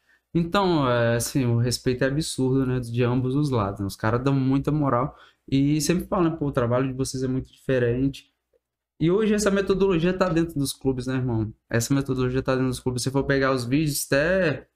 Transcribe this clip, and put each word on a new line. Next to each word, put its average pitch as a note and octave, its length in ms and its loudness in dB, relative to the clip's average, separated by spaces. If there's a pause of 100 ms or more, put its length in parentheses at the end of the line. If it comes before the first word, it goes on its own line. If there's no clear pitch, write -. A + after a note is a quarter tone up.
(340)
Então, E3+ 560 2
é, A#2+ 280 2
assim, B2 280 -2
o A#2 120 2
respeito B2 460 -2
é C3+ 40 2
absurdo, C3+ 580 0
né, B2+ 140 -2
de A#2+ 240 -2
ambos B2+ 320 0
os D3 160 0
lados, G2+ 300 -2
né? G2 40 -2
Os G2 100 -6
caras A#2 280 0
dão C#3 100 2
muita C3+ 380 2
moral C#3 440 0 (360)
e C#3+ 280 2
sempre F3 260 0
falam, F3 260 2
né, E3 80 -4
pô, C#3+ 80 -2
o C#3 40 -2
trabalho B2+ 360 2
de C3 60 -4
vocês C3 280 -4
é C3 60 -2
muito B2+ 240 -4
diferente. B2+ 720 0 (760)
E D#3+ 120 2
hoje G#3+ 220 2
essa G#3 180 2
metodologia F#3+ 600 2
tá F#3 160 0
dentro E3 280 0
dos C3+ 160 -2
clubes, B2+ 320 -4
né, C3 100 -2
irmão? A2+ 380 -2 (160)
Essa A#2 240 0
metodologia C3 480 0
tá C3 120 -2
dentro C3 160 0
dos B2 100 -6
clubes. B2+ 240 -4
Se C3+ 80 -2
for C3+ 140 0
pegar C3+ 260 0
os C3 140 -2
vídeos, C#3+ 420 0
até D#3+ 580 0 (100)